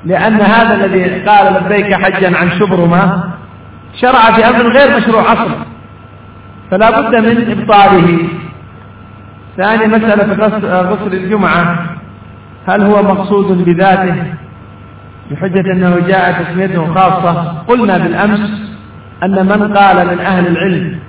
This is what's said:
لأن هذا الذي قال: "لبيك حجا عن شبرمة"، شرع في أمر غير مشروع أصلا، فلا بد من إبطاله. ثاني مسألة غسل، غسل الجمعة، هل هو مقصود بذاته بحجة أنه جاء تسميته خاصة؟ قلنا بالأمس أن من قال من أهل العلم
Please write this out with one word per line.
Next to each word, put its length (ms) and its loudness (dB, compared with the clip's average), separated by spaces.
لأن 360 0
هذا 440 2
الذي 180 0
قال: 500 2
"لبيك 400 0
حجا 440 0
عن 140 0
شبرمة"، 720 0
شرع 300 4
في 180 4
أمر 180 2
غير 300 4
مشروع 360 0
أصلا، 220 -4
فلا 300 2
بد 140 0
من 360 0
إبطاله. 680 4
ثاني 300 0
مسألة 460 2
غسل، 320 -2
غسل 480 -2
الجمعة، 720 -2
هل 140 0
هو 220 2
مقصود 600 0
بذاته 500 2
بحجة 420 -2
أنه 340 2
جاء 360 0
تسميته 500 -4
خاصة؟ 760 0
قلنا 300 0
بالأمس 420 0
أن 220 0
من 320 0
قال 300 4
من 120 -4
أهل 280 0
العلم 600 -2